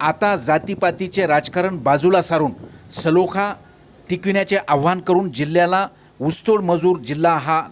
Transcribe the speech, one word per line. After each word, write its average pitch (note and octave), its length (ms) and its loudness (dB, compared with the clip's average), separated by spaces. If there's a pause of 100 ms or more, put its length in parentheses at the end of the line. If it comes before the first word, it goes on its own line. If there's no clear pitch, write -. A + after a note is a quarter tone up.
आता F#3 360 0
जातीपातीचे F3 880 -2
राजकारण F3 560 0
बाजूला D3+ 400 2
सारून D#3 280 0 (420)
सलोखा F#3 600 0 (560)
टिकविण्याचे G3 460 0 (120)
आवाहन D3+ 300 2
करून F3+ 340 0
जिल्ह्याला F3 560 0 (320)
ऊसतोड F3+ 400 2
मजूर F3 360 2
जिल्हा D#3 380 0
हा D#3 380 -2